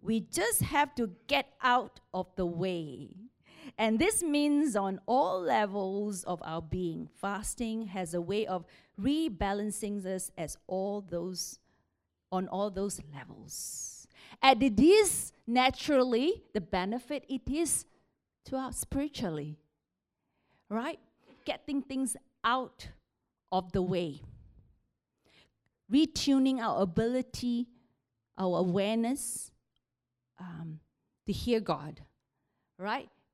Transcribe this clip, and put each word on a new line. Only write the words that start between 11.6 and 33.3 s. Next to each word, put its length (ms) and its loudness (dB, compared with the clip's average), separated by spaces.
on 160 -2
all 240 -2
those 300 -4
levels. 960 -14
And 220 6
it 160 4
is 540 6
naturally 960 2
the 60 0
benefit 680 -4
it 220 -4
is 360 0
to 120 -6
us 220 -4
spiritually, 800 -4
right? 300 -4
Getting 380 -4
things 340 -2
out 440 0
of 200 0
the 100 2
way. 400 -2
Retuning 680 4
our 240 2
ability, 840 0
our 200 2
awareness, 960 0
um, 400 -12
to 60 0
hear 280 2
God, 400 -4
right? 300 -4